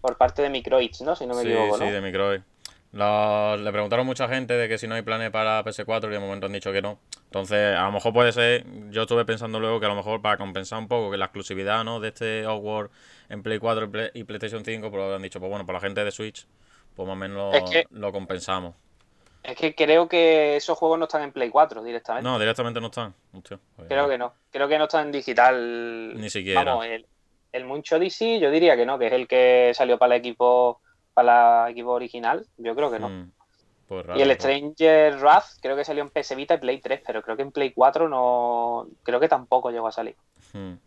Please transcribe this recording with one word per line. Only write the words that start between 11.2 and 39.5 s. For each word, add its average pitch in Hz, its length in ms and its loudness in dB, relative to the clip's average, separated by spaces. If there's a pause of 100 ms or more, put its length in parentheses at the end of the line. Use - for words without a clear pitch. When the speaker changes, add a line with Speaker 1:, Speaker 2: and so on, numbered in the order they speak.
Speaker 2:
exclusividad, 98 580 -4
¿no? 113 160 -6
de 107 80 -8
este 110 400 -6
Oddworld 107 420 -6 (400)
en 104 140 -14
Play 110 160 -4
cuatro 110 260 -2
y - 40 -12
Play-, 110 260 -6
y 117 80 -12
PlayStation 107 420 -10
cinco, 110 240 -8
pues 98 140 -6 (120)
han 98 60 -8
dicho, 95 180 -12
pues 92 120 -8
bueno, 101 160 -8
para 92 100 -6
la 87 40 -6
gente 98 220 -4
de 104 60 -2
Switch, - 380 -12 (480)
pues 95 120 -10
más 95 60 -8
o - 20 -8
menos 98 380 -6
Speaker 1:
Es 90 160 2
que 165 220 0
Speaker 2:
lo 104 200 -6
compensamos. 92 640 -6 (680)
Speaker 1:
es 127 120 -10
que 156 200 -2
creo 160 340 4
que 156 460 4
esos 151 200 -2
juegos 160 220 2
no 165 80 -2
están 151 160 -4
en 143 100 -8
Play 120 200 -4
cuatro 120 320 2
directamente. 117 440 -8
Speaker 2:
No, 123 120 -2
directamente 113 420 -2
no 117 60 -8
están. 110 260 -10 (200)
Hostia, 95 260 -18 (160)
pues 85 120 -20
Speaker 1:
Creo 139 160 0
Speaker 2:
no. 143 60 0
Speaker 1:
que 131 80 -2
no. 120 160 -6 (160)
Creo 139 180 -2
que 151 120 2
no 156 60 4
está 151 180 0
en 147 80 -6
digital. 117 1080 0
Speaker 2:
Ni 107 120 -8
siquiera. 95 320 0
Speaker 1:
Vamos, 113 240 -2
el, 113 180 -8 (460)
el 127 140 -6
Munch 147 280 -4
Odyssey, 202 460 0
yo 151 100 4
diría 160 260 6
que 120 120 2
no, 135 100 -2
que 123 80 0
es 127 80 0
el 127 140 0
que 123 480 6
salió 123 240 2
para 123 160 6
el 120 60 2
equipo, 123 600 2 (320)
para 120 520 6
la 120 40 -4
equipo 120 220 -6
original. 123 560 -4 (100)
Yo - 180 -6
creo 143 140 0
que 117 100 -4
no. 107 100 -6
Speaker 2:
Hmm. 92 220 -12 (560)
Pues 92 180 -10 (100)
Speaker 1:
Y 139 60 2
el 135 80 4
Speaker 2:
raro, 131 80 4
pues. - 0 -
Speaker 1:
Stranger 151 800 4
Wrath 151 280 6 (160)
creo 139 140 -4
que 143 80 -2
salió 147 200 -4
en 143 80 -10
P - 80 -2
S 139 160 -6
Vita 143 180 0
y 165 60 2
Play 131 200 -2
tres, 131 240 -4
pero 110 200 -6
creo 110 120 -6
que - 60 -6
en 139 100 -6
Play 135 200 -2
cuatro 143 360 4
no, 120 800 0 (140)
creo 123 180 0
que 156 80 4
tampoco 127 440 2